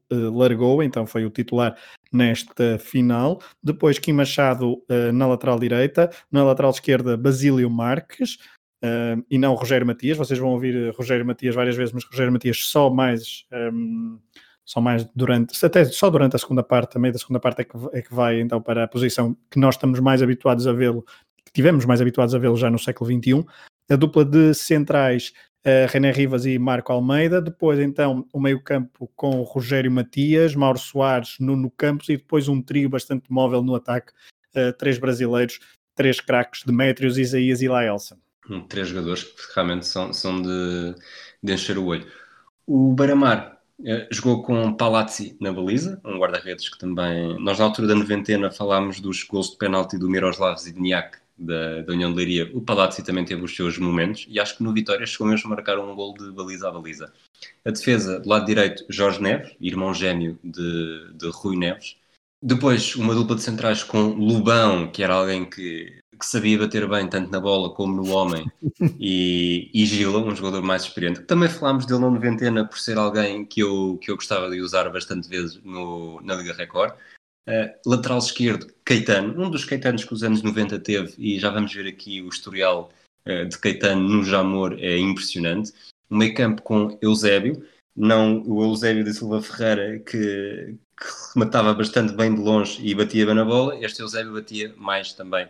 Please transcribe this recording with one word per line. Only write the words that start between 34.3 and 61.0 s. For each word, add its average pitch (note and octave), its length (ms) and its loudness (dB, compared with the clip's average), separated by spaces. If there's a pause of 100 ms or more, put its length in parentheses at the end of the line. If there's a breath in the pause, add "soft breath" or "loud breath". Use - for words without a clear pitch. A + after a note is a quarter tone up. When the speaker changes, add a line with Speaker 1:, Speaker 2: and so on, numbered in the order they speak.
Speaker 1:
eh, B2 180 2
três C3 260 0
brasileiros, A#2+ 600 0 (340 soft breath)
três C3 260 2
craques, - 420 0
Demétrios, B2+ 540 2
Isaías B2+ 460 0
e C3 60 2
Laelson. A2 500 -2 (320)
Speaker 2:
Hum, F#2 180 -10
três G2 200 -6
jogadores F2+ 360 -6
que - 300 -20
realmente F2 320 -2
são, F#2 260 -6
são F#2 300 -4
de, F2+ 520 -4 (480 loud breath)
de G2 120 -2
encher F#2+ 240 -4
o F#2 80 -2
olho. E2+ 200 -4 (600 loud breath)
O C3+ 260 4
Beira-Mar, C3+ 640 2 (260)
eh, A2+ 260 -4
jogou A#2 320 0
com A2+ 320 0
Palazzi A2 640 -2
na F#2+ 120 -4
baliza, A#2+ 520 -2
um G2 140 -8
guarda-redes F2+ 500 -4
que - 100 -16
também, F2 600 -4
nós G2 180 -2
na G#2+ 60 4
altura G#2+ 240 0
da G#2 60 4
noventena G2+ 560 0
falámos G2 500 -2
dos F#2+ 220 -6
gols G2 300 -6
de - 40 -20
penalti F#2+ 400 -2
do F#2 140 -2
Miroslav F#2 480 0
Zidniak F2 600 -6 (200)
da, D#2+ 440 -6
da E2 100 -8
União F2 180 -2
de E2+ 60 -4
Leiria. F2 360 -2
O - 80 -10
Palazzi F#2+ 440 0
também F2+ 200 -4
teve F2 200 -8
os E2+ 100 -10
seus E2+ 240 -4
momentos F2+ 500 -2
e G#2 120 -4
acho - 160 -6
que A#2 80 -6
no A2 80 -2
Vitória G#2+ 340 -2
chegou A2 220 -4
mesmo G#2+ 180 0
a G#2+ 80 -6
marcar G2+ 240 -4
um G2+ 160 -8
gol G2+ 200 -10
de G2 180 -16
baliza F#2+ 360 -10
a F2+ 40 -6
baliza. D#2+ 400 -16 (520 loud breath)
A A2+ 60 -2
defesa, G#2 480 0
do F#2 100 -8
lado G#2 180 2
direito, G#2 420 0
Jorge G2 340 0
Neves, A#2 380 -2
irmão F2+ 340 -4
gêmeo F2 480 -2
de, E2+ 720 -8